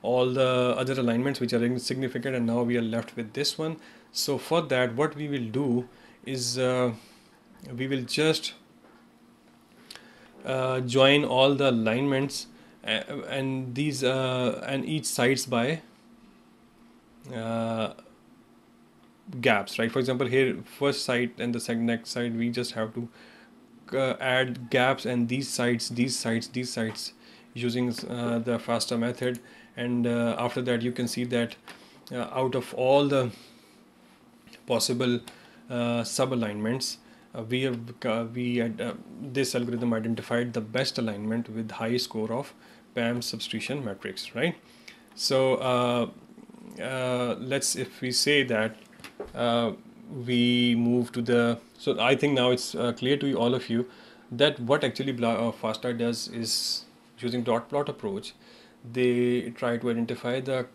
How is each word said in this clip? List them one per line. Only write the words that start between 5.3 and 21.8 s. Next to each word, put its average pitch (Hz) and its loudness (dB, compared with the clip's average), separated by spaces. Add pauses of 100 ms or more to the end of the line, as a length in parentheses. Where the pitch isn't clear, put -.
do 123 0 (360)
is, 123 -4
uh, 127 2 (800)
we 127 -4
will 135 -2
just, 156 0 (1900)
uh, 131 0
join 135 8
all 135 6
the 139 4
alignments, 131 0 (380)
uh, 110 -2 (260)
and 131 -4
these, 135 -2
uh, 127 0
and 135 -2
each 156 -2
sites 131 2
by, 127 0 (1500)
uh, 113 -4 (1500)
gaps, 110 2
right? 117 2
For - 0
example, 127 0
here 131 4 (200)
first 143 0
site 123 0
and 120 -2
the 117 -2
second 117 -2